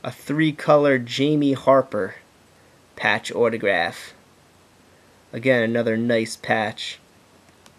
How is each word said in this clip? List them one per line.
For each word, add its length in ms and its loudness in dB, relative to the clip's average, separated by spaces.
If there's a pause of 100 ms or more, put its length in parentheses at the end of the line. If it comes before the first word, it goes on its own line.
a 100 -8
three 400 -2
color 460 4
Jamie 560 0
Harper 640 0 (800)
patch 380 -2
autograph. 800 -2 (1200)
Again, 300 2
another 340 0
nice 400 0
patch. 640 -4 (800)